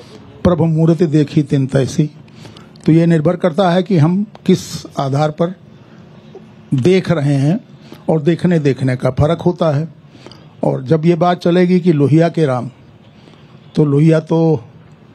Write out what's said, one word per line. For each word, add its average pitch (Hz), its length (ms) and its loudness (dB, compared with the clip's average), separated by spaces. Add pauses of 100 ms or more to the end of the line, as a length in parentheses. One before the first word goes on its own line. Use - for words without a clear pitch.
(440)
प्रभु 170 200 2
मूर्ति 165 420 2
देखी 151 360 0
तिन 139 240 -2
तैसी।" 135 440 -2 (760)
तो 160 60 4
ये 165 140 4
निर्भर 170 300 2
करता 180 340 0
है 185 120 2
कि 180 160 0
हम 180 280 0 (200)
किस - 400 -2 (140)
आधार 143 300 -2
पर 170 240 -4 (1200)
देख 175 360 0
रहे 147 240 0
हैं 143 260 0 (480)
और 160 140 0
देखने 170 360 0
देखने 131 380 -2
का 131 140 -4
फर्क 156 300 -2
होता 170 360 -2
है। 160 180 -6 (720)
और 139 200 -4
जब 156 220 0
ये 175 80 4
बात 175 240 0
चलेगी 180 420 2
कि 175 120 2
लोहिया 147 360 2
के 165 180 -2
राम, 127 240 -4 (1040)
तो 156 80 2
लोहिया 156 360 4
तो 160 440 0 (500)